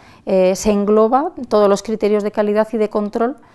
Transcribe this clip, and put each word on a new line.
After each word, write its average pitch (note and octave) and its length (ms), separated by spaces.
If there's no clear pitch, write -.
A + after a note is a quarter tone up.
eh, F#3+ 300
se G#3+ 160
engloba A3 640
todos G#3 220
los G3 140
criterios G#3 400
de G#3 80
calidad G#3 400
y A#3 60
de G#3+ 120
control A3+ 480